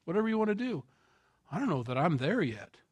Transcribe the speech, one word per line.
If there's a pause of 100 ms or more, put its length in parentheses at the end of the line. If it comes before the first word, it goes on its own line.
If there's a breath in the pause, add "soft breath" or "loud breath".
whatever
you
want
to
do. (680 soft breath)
I
don't
know
that
I'm
there
yet. (160)